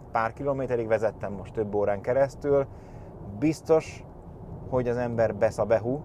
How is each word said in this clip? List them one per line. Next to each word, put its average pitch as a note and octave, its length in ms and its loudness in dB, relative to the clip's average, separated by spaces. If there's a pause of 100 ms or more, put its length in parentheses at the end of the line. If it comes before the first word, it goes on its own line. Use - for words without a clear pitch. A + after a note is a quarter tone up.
(120)
pár A2+ 220 2
kilométerig B2+ 540 -2
vezettem, G#2 460 0
most F#2+ 200 -12
több G#2 220 -2
órán G2+ 260 2
keresztül. C#3 640 2 (760)
Biztos, D#3 640 2 (640)
hogy B2+ 180 0
az A#2+ 100 0
ember A2+ 380 2
besz G#2 220 2
a A2 80 2
behu A2+ 400 2